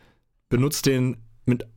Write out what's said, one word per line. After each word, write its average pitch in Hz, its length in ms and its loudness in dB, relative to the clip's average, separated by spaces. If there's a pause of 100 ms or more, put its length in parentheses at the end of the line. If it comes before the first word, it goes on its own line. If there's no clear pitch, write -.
(480)
benutze 131 340 0
den 127 360 0 (280)
mit, 123 200 0 (100)